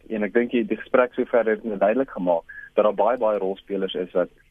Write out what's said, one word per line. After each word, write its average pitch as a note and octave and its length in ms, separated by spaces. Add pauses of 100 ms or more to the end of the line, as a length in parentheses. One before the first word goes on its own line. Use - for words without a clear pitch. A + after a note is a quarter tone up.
en G#2+ 140
ek G2 100
dink A#2+ 180
die, A#2 140
die G#2+ 120
gesprek B2 360
sover A#2 320
het G#2+ 180
nou G#2+ 140
duidelik A2+ 320
gemaak F2 340 (320)
dat G#2 100
daar G#2 80
baie, G#2+ 240
baie G#2+ 220
rolspelers F#2+ 560
is F2+ 160
wat, F2+ 180 (220)